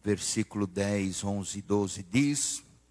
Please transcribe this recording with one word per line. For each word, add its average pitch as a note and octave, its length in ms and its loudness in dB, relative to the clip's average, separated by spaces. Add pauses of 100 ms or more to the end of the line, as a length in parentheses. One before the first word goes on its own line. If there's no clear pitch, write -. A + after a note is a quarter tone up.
versículo G#2 640 0
dez, G2 560 0
onze G2+ 340 -4
e G2+ 60 -8
doze G2+ 400 0
diz: C#3+ 580 0 (300)